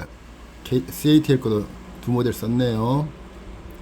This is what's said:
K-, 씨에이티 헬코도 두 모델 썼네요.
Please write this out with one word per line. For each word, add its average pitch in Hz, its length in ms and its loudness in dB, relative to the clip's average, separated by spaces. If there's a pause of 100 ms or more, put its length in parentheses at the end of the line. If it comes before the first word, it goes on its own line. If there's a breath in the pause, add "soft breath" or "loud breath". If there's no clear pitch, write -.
(640)
K-, 127 240 0
씨에이티 151 460 4
헬코도 110 320 2 (360)
두 120 100 -2
모델 120 220 2
썼네요. 120 760 0 (760)